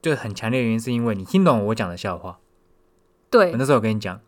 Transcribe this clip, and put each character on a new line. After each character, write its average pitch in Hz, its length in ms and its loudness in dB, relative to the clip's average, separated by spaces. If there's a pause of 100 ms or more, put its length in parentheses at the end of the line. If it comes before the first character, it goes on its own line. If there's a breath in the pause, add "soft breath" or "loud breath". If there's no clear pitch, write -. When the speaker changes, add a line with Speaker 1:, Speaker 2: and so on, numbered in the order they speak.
Speaker 1:
就 160 160 0
很 104 180 -8
强 113 160 -4
烈 127 80 0
的 120 60 0
原 113 80 0
因， 113 60 0
是 120 120 -6
因 117 140 -2
为 113 100 0
你 95 80 -8
听 185 220 2
懂 117 220 4
我 110 60 0
讲 107 140 -4
的 87 80 -8
笑 87 220 -6
话。 87 220 -14 (880)
Speaker 2:
对。 196 220 6
Speaker 1:
我 117 60 -4
那 127 60 0
时 135 80 2
候 139 40 6
有 120 40 4
跟 110 160 0
你 107 60 -2
讲。 98 260 -8